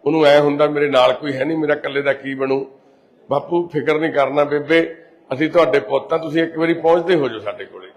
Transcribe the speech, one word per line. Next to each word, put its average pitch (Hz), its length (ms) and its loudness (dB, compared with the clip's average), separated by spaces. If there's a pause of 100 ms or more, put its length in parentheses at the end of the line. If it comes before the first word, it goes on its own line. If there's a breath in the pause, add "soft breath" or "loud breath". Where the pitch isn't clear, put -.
ਉਹਨੂੰ 156 220 2
ਐ 143 140 8
ਹੁੰਦਾ 147 260 2
ਮੇਰੇ 147 240 0
ਨਾਲ 127 220 4
ਕੋਈ 143 200 -6
ਹੈ 131 120 -4
ਨਹੀਂ, 160 140 -4
ਮੇਰਾ 147 160 0
ਇਕੱਲੇ 139 280 -4
ਦਾ 139 100 0
ਕੀ 139 220 -6
ਬਣੂ। 135 300 -2 (640)
ਬਾਪੂ 151 440 -2
ਫਿਕਰ 151 260 0
ਨਹੀਂ 156 140 -2
ਕਰਨਾ 143 320 2
ਬੇਬੇ, 147 380 0 (480)
ਅਸੀਂ 147 200 -2
ਤੁਹਾਡੇ 143 300 4
ਪੁੱਤ 135 320 -4
ਆ, 160 60 0
ਤੁਸੀਂ 160 240 -2
ਇੱਕ 165 160 -6
ਵਾਰੀ 165 160 0
ਪਹੁੰਚਦੇ 170 400 2
ਹੋ 143 140 0
ਜਾਓ 110 120 -8
ਸਾਡੇ 101 240 -10
ਕੋਲੇ। 92 320 -20